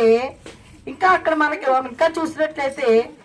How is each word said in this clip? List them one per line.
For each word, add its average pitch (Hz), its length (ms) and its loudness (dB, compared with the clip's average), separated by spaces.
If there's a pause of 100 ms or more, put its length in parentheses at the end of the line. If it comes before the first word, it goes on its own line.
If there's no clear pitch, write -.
(880)
ఇంకా 320 220 -2
అక్కడ 330 240 2
మనకి 302 380 -2
ఇంకా 262 380 0 (120)
చూసినట్లయితే 277 880 -2 (160)